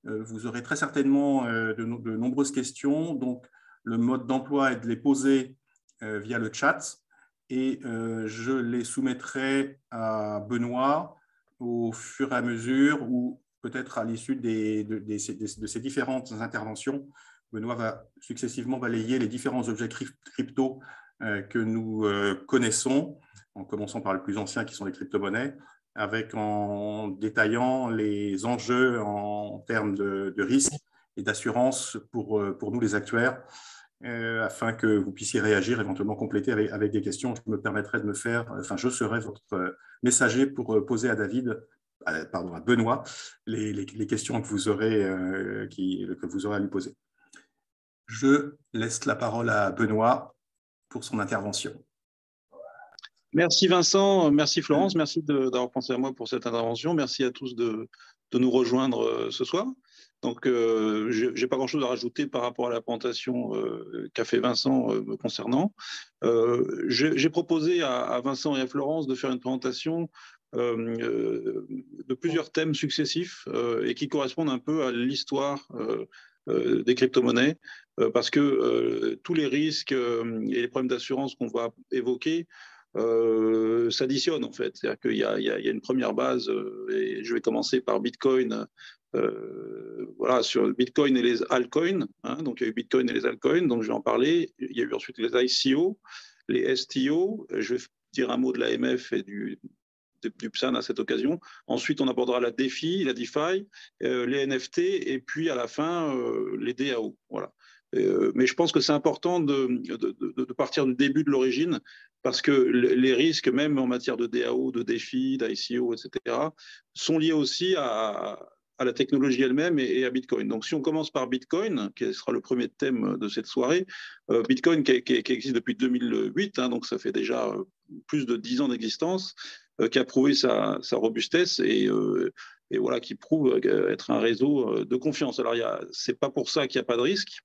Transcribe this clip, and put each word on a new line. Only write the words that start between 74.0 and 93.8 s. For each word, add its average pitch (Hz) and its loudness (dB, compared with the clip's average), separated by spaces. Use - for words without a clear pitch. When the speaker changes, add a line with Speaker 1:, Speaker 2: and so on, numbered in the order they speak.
Speaker 2:
correspondent 147 -2
un 131 -2
peu 151 0
à 127 0
l'histoire, 139 -2
euh, 110 -4
euh, 117 2
des 123 6
crypto-monnaies, 127 4
euh, 110 4
parce 117 2
que, 147 4
euh, 117 2
tous 175 -4
les 151 2
risques, 151 0
euh, 117 -2
et 107 0
les 120 0
problèmes 127 -2
d'assurance 131 -2
qu'on 120 -4
va 117 -2
évoquer, 131 0
euh, 113 4
s'additionnent, 135 0
en 113 -10
fait. 113 -6
C'est-à-dire 113 -4
qu'il - 0
y 110 2
a, 107 0
il 110 -2
y 113 2
a, 107 0
il 110 -6
y 113 2
a - 0
une 110 -4
première 120 0
base, 123 0
euh, 107 -4
et 55 -2
je 117 -4
vais 113 0
commencer 113 2
par 107 0
Bitcoin. 117 0
Euh, 55 -4
voilà, 120 2
sur 107 2
Bitcoin 131 2
et 123 4
les 120 2
altcoins, 156 0
hein, 131 -6
donc 131 -6
il 127 0
y - 0
a - 0
eu 110 -6
Bitcoin 123 2
et 117 -2
les 113 0
altcoins, 139 2
donc 117 2